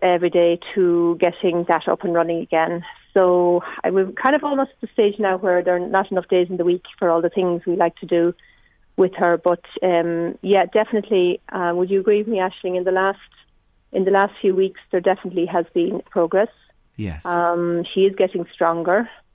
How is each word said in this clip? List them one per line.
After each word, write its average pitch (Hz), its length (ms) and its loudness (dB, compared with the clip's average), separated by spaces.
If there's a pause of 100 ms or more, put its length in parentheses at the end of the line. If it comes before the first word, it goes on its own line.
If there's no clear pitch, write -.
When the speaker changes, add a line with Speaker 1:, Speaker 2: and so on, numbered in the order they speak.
Speaker 1:
every 180 280 2
day 170 300 2 (140)
to 170 460 2
getting 175 480 0
that 165 200 0
up - 160 -2
and 175 100 -2
running 170 280 -2
again. 170 420 -2 (300)
So 180 480 4 (220)
I, 170 80 0
we're 190 220 0
kind 269 220 2
of 294 80 -2
almost 269 280 -2
at - 100 -18
the - 120 -12
stage 208 260 0
now 190 180 0
where 180 260 2
there 180 120 2
are 175 40 -2
not 190 320 -2
enough 185 160 -2
days 180 220 2
in 185 80 -6
the 170 80 -2
week 180 180 0 (140)
for 180 120 0
all 165 120 2
the 170 80 -2
things 175 360 -2
we 175 100 -2
like 170 220 0
to - 80 -12
do 170 280 0 (600)
with 185 200 2
her. 175 220 2
But, 175 240 -2 (220)
um, 170 580 -2
yeah, 190 240 2
definitely, 202 760 0 (100)
uh, 175 240 -2
would 180 140 -2
you 196 100 0
agree 208 200 2
with 214 80 -4
me, 226 100 -2
Aisling? 185 400 -4
In 180 60 -2
the 185 80 0
last, 190 280 0 (720)
in 190 140 0
the 190 60 2
last 202 280 2
few 185 160 0
weeks, 190 240 -2 (120)
there 180 100 0
definitely 185 460 -2
has 180 260 -2
been 175 360 -2
progress. 185 400 0 (460)
Speaker 2:
Yes. 87 320 -8
Speaker 1:
Um, 175 560 0 (100)
she 190 80 0
is 196 140 2
getting 185 360 -2
stronger. 175 560 0 (280)